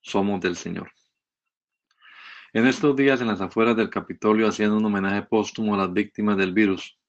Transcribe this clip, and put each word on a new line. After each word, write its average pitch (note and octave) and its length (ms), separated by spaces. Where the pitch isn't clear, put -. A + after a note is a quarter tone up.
somos G2 380
del F2 160
Señor. - 360
En A2+ 120
estos C3+ 280
días, C3+ 240
en A#2+ 80
las G2+ 140
afueras A2+ 340
del G#2+ 140
Capitolio, G#2+ 580
hacían G#2+ 260
un G#2+ 120
homenaje G2 380
póstumo G#2+ 500
a G2 40
las F#2+ 140
víctimas G#2 460
del F#2 160
virus. G2 560